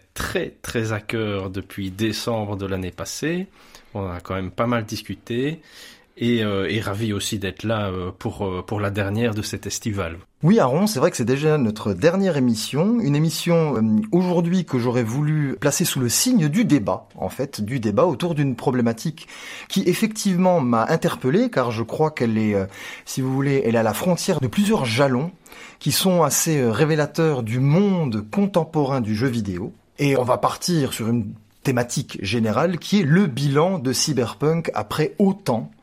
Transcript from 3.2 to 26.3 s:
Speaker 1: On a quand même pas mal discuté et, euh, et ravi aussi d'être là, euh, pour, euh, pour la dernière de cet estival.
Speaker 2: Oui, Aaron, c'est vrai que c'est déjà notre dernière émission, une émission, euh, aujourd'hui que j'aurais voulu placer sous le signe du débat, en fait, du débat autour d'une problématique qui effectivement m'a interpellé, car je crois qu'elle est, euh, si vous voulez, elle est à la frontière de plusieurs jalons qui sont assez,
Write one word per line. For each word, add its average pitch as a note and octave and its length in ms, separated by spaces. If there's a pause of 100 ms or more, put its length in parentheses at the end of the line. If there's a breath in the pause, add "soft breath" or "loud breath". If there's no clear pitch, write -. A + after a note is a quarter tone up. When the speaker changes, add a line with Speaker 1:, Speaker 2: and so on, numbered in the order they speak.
Speaker 1:
On G2 120
a F2 140
quand F#2 140
même F#2 160
pas A#2 160
mal A#2+ 180
discuté A#2 800 (540 loud breath)
et, A#2 280
euh, G2 260
et G#2+ 100
ravi G#2 320
aussi G2+ 280
d'être F#2 240
là, G#2+ 240
euh, F#2 280
pour, G#2 300
euh, F2+ 180
pour G#2+ 140
la G2+ 120
dernière G#2 440
de G#2 80
cet - 240
estival. G2 520 (260)
Speaker 2:
Oui, G#3 160
Aaron, D3+ 260
c'est G#3+ 140
vrai E3+ 100
que - 60
c'est B2+ 80
déjà D3 340
notre G#2+ 340
dernière E3+ 440
émission, C#3 640
une C#3+ 160
émission, D#3+ 600
euh, A2 240 (120)
aujourd'hui F3 520
que C3 140
j'aurais A#2+ 240
voulu C#3+ 560
placer D3 260
sous - 140
le B2 100
signe F3+ 400
du F#3+ 160
débat, A2+ 520
en - 140
fait, - 300
du A#2 200
débat G#2 240
autour E3+ 320
d'une C#3 180
problématique B2 720 (420 loud breath)
qui G3 200
effectivement F#3 720
m'a A#2 280
interpellé, E3 640
car A#2+ 220
je A2+ 100
crois D#3 300
qu'elle A2+ 260
est, G#2+ 160
euh, G2 120 (400 loud breath)
si - 140
vous C3 140
voulez, C#3 300
elle A2+ 100
est A#2 40
à A2+ 40
la A2 120
frontière F3 440
de C3 80
plusieurs G3+ 380
jalons C3 480 (480 loud breath)
qui - 100
sont F3+ 320
assez, D3 380